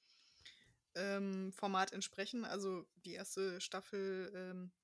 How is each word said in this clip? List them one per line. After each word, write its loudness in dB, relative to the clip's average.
ähm, 2
Format 4
entsprechen. -2
Also -2
die -8
erste 0
Staffel, -2
ähm, -6